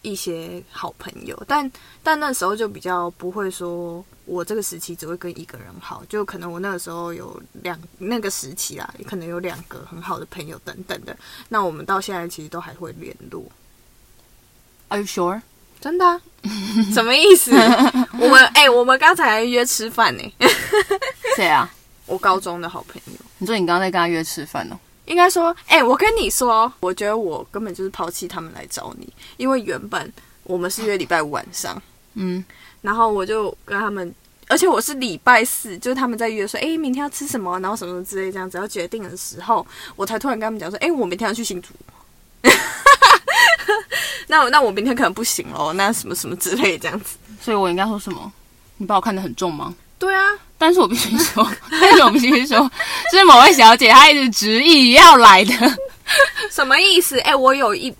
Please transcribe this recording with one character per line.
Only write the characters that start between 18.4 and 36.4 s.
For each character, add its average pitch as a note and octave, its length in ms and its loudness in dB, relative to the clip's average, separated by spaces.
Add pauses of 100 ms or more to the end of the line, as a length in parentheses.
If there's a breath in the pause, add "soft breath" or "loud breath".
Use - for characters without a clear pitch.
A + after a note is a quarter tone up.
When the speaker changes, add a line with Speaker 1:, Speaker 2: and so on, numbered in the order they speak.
Speaker 1:
哎， D4 160 6
我 A#3+ 140 4
们 C4 140 4
刚 D#4+ 160 4
才 A#3 280 0
约 B3 240 0
吃 A3+ 240 -6
饭 F#3 260 0
呢。 - 220 -16
<laughs> G#4 1000 -2
Speaker 2:
谁 F#3 120 0
啊？ D3+ 200 2 (380)
Speaker 1:
我 F#3 100 -8
高 F#3+ 220 0
中 F3 220 -10
的 E3 80 -12
好 - 160 -14
朋 - 100 -20 (180)
友。 - 60 -20 (200)
Speaker 2:
你 F#3 80 -8
说 A3 120 -4
你 F3 80 -2
刚 F3 80 0
刚 F3+ 60 0
在 F#3+ 100 -4
跟 F3+ 80 -4
他 E3+ 80 0
约 E3 160 -4
吃 D3+ 240 -10
饭 A#2 240 -10
哦？ G3 80 -18 (280)
Speaker 1:
应 D#4+ 80 -8
该 F4 140 4
说， E4+ 260 -2 (120)
哎， D#4 160 2
我 B3 120 2
跟 F4+ 220 0
你 A#3+ 140 -2
说， A#3+ 500 -2
我 F#3 120 -6
觉 G3+ 120 -8
得 G#3 100 -2
我 F#3 360 -8
根 G3+ 120 -10
本 G3 120 -12
就 F#3+ 100 -10
是 G3 60 -8
抛 F3 200 -10
弃 F3 160 -12
他 F3+ 140 -14
们 E3 140 -16
来 - 160 -18
找 - 280 -14
你， - 80 -20 (300 soft breath)
因 C4 140 -4
为 C4 100 0
原 G3 180 -8 (120)
本 - 200 -8 (340 soft breath)
我 F3+ 120 -8
们 F3 140 -6
是 A3+ 160 -10
约 G3+ 100 -4
礼 F3+ 80 -6
拜 E3 180 -2
五 D3 80 -8
晚 - 220 -10
上。 - 280 -12 (340)
Speaker 2:
嗯。 F#3 280 -8 (380 soft breath)
Speaker 1:
然 G#3 140 -6
后 A3+ 180 2
我 G3 120 -4
就 G#3 300 -6 (120)
跟 G3+ 120 -6
他 G#3 120 -4
们， F#3 240 -10 (340)
而 C4+ 80 0
且 F#4 100 0
我 A#3+ 140 0
是 D4 140 -8
礼 A#3+ 280 -8
拜 B3 220 4
四， G#3 320 -10
就 B3 140 -8
是 C4 40 -2
他 C4 140 -4
们 A3+ 100 -8
在 A3+ 120 -4
约 G#3+ 180 -6